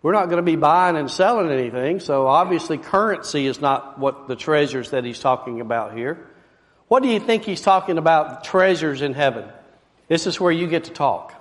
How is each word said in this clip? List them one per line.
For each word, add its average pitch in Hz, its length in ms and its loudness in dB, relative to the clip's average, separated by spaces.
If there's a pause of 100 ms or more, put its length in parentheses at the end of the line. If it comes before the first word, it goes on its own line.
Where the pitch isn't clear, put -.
We're 160 100 2
not 196 160 2
gonna 175 140 0
be 170 140 2
buying 165 400 4
and 143 140 -4
selling 190 400 2
anything, 131 500 -2
so 139 260 0
obviously 160 520 0
currency 190 680 -2
is 131 140 -4
not 139 380 -2
what 135 300 -4
the 127 80 -6
treasures 143 540 0
that 127 140 -2
he's 120 140 -10
talking 123 420 -2
about 110 360 -6
here. 139 300 -8 (640)
What 254 140 4
do 269 60 0
you 226 100 2
think 226 260 0
he's 190 180 -6
talking 190 360 2
about, 156 460 2
treasures 160 580 2
in 143 120 -2
heaven? 127 320 0 (600)
This 165 180 0
is 180 120 -4
where 180 140 2
you 170 140 0
get 165 180 -2
to - 60 -16
talk. 123 500 -4